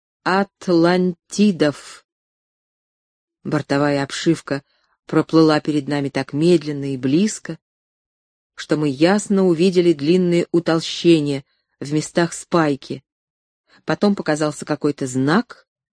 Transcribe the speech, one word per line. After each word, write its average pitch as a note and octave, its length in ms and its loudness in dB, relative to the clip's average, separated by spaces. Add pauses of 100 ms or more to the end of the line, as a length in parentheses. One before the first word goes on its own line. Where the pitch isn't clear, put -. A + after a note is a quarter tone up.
(220)
«Атлантидов». F3+ 1800 0 (1400)
Бортовая C#3+ 580 -2
обшивка C#3 600 -4 (440)
проплыла D#3 540 2
перед D3 280 -6
нами C#3+ 220 -4
так - 220 -6
медленно D3 600 0
и C3+ 40 -6
близко, D#3+ 640 -2 (960)
что - 220 -4
мы D3+ 120 0
ясно F#3+ 560 2
увидели F3 480 2
длинные E3+ 600 0
утолщения D#3+ 920 0 (360)
в C#3 120 -10
местах E3 400 -2
спайки. D3 720 -4 (800)
Потом G3+ 300 0
показался D3+ 520 -4
какой-то D3 400 -4
знак, C3+ 600 -2 (320)